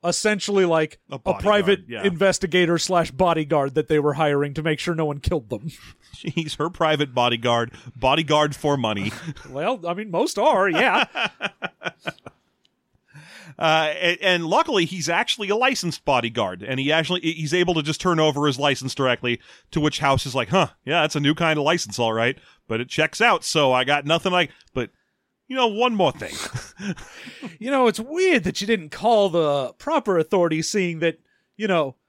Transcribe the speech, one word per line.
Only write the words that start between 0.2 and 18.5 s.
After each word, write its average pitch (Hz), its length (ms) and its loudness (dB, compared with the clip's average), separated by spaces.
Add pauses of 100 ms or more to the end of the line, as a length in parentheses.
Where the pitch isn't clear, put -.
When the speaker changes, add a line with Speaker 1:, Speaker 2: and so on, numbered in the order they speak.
Speaker 1:
like, 160 340 0 (120)
Speaker 2:
A 139 40 -10
Speaker 1:
a 127 40 -10
Speaker 2:
bodyguard, - 240 -2
Speaker 1:
private 196 440 4
Speaker 2:
yeah. 120 160 -10
Speaker 1:
investigator 180 760 2
slash 170 340 0
bodyguard 147 640 0
that 156 140 2
they 151 100 4
were 147 140 2
hiring 143 420 0
to 156 80 -6
make 156 160 0
sure 175 160 -2
no 160 100 -2
one 147 140 -4
killed 131 300 -2
them. 123 200 -8 (260)
<laughs> - 180 -20
Speaker 2:
He's 156 420 -8
her 160 140 -4
private 151 440 0
bodyguard, 120 580 0 (240)
bodyguard 151 600 2
for 143 220 0
money. 107 400 -2
<laughs> 156 320 -14
Speaker 1:
Well, 165 360 -6
I 170 80 -4
mean, 214 160 -10
most 202 300 -2
are, 202 300 4
yeah. 247 340 2 (360)
<laughs> - 140 -8 (2000)
Speaker 2:
Uh, 156 420 2
and, 175 200 2
and 180 260 2
luckily, 233 380 2
he's 165 220 -8
actually 196 400 -2
a 202 80 0
licensed 240 500 -2
bodyguard, 117 580 0
and 127 160 -6
he 139 120 -2
actually, 160 300 0
he's 160 320 -4
able 180 220 2
to 156 80 -2
just 147 180 -4
turn 175 180 2
over 147 280 2
his 131 100 0